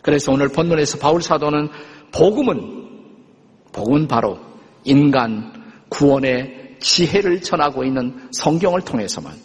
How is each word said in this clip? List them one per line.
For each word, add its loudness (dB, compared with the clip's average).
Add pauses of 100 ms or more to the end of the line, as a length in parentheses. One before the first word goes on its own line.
그래서 2
오늘 2
본문에서 0
바울 2
사도는 0 (420)
복음은, 0 (840)
복음은 0
바로 -2 (440)
인간 2 (360)
구원의 0
지혜를 0
전하고 -2
있는 -4
성경을 0
통해서만 -6 (120)